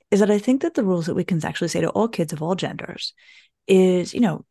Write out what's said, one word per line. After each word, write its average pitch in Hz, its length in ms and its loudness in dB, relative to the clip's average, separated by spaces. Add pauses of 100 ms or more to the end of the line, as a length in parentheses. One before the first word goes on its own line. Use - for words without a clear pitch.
(120)
is 196 80 4
that 208 100 4
I 208 80 4
think 254 260 0
that 339 100 -2
the - 100 0
rules 175 220 0
that 165 100 -2
we 180 80 0
can 160 220 -2
actually 165 240 -4
say 170 120 -4
to 165 80 0
all 226 200 0
kids 170 240 -4
of 151 80 -8
all 175 140 -2
genders - 580 -8 (540)
is, 185 460 4
you - 60 -2
know, 190 320 0